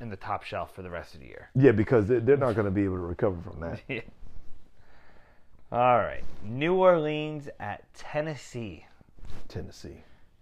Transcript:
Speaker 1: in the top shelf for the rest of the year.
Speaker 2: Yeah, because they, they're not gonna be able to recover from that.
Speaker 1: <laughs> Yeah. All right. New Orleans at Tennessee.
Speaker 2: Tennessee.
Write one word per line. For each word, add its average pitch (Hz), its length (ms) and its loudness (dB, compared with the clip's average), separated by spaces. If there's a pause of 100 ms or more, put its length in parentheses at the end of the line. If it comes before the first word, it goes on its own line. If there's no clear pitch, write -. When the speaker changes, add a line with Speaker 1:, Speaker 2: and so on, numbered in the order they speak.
Speaker 1:
in 117 100 -10
the 95 60 -8
top 104 260 -6
shelf 87 320 -8
for 95 80 -12
the 90 80 -10
rest 85 240 -10
of 78 60 -18
the 65 60 -18
year. - 280 -18
Speaker 2:
Yeah, 131 180 10
because 107 340 4
they, 120 120 2
they're 120 180 6
not 131 180 0
gonna 101 160 0
be 101 140 2
able 92 120 0
to 90 60 -4
recover 90 400 -2
from - 180 -12
that. 82 240 -8
Speaker 1:
<laughs> - 40 -16
Yeah. 120 120 -6 (1700)
All 123 260 6
right. 76 240 0 (220)
New 139 320 0
Orleans 151 720 4 (100)
at - 360 -10
Tennessee. 131 920 -8 (640)
Speaker 2:
Tennessee. - 540 -12 (400)